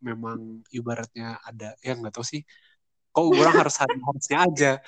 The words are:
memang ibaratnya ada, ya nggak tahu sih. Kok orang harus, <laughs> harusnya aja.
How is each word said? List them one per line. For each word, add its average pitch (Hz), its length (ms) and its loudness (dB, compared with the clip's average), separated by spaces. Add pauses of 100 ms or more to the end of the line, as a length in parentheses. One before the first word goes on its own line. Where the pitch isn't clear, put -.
memang 113 640 -10
ibaratnya 117 720 -8
ada, 110 400 -14
ya 127 160 -6
nggak 113 160 -10
tahu 120 160 -10
sih. 151 160 -10 (640)
Kok 165 240 2
orang 160 240 6
harus, 147 240 4
<laughs> 135 260 -2
harusnya 139 380 -2
aja. 143 260 4 (180)